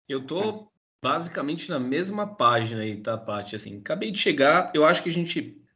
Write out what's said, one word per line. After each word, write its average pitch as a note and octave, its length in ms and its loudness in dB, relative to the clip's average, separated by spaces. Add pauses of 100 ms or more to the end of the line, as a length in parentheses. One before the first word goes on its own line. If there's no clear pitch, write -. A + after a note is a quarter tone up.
Eu C3 180 -6
tô G#3 420 -4 (340)
basicamente D#3+ 680 -2
na D#3 100 -2
mesma F#3 480 -2
página A#2 540 2
aí, G#2+ 160 -6
tá, A2 200 -6
Paty? G#2 380 -8
Assim, G#2 220 -10
acabei F3+ 340 -6
de F#3+ 60 -6
chegar, D#3+ 560 4
eu D3+ 100 6
acho E3+ 180 6
que F3 80 -4
a E3 40 -2
gente E3 420 -4 (200)